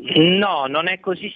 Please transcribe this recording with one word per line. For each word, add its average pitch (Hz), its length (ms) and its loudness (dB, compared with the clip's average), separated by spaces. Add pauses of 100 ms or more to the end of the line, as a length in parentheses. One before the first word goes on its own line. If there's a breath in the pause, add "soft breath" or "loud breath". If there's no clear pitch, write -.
(160)
No, 175 500 2
non 156 220 -2
è 185 120 -4
così 190 360 -8